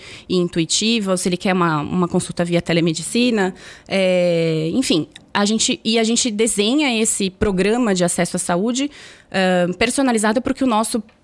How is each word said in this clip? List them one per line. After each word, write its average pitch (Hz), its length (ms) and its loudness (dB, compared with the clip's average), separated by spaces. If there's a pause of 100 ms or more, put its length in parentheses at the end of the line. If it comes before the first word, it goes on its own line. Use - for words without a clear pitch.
(280)
e 180 100 -2
intuitiva, 190 720 0
ou 185 80 0
se 190 100 -2
ele 180 80 0
quer 185 160 0
uma, 165 300 0
uma 175 260 0
consulta 180 340 -2
via 170 200 0
telemedicina, 185 920 0 (320)
é, 170 840 0
enfim. 202 340 2 (260)
A 202 120 2
gente, 220 400 0
e 226 140 0
a 226 60 2
gente 233 260 0
desenha 226 720 0
esse 208 260 0
programa 202 680 0
de 180 80 0
acesso 175 340 0
à - 20 -4
saúde, 233 520 -2 (400)
ah, 185 480 2
personalizado 233 640 2
porque 262 240 -2
o - 20 2
nosso 226 360 0 (220)